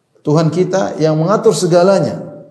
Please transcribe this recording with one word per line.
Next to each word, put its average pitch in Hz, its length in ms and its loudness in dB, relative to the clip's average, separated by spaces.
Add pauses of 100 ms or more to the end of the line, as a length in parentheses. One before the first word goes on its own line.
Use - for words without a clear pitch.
(240)
Tuhan 151 280 2
kita 185 480 -2
yang 156 160 0
mengatur 196 400 0
segalanya. 175 720 0 (240)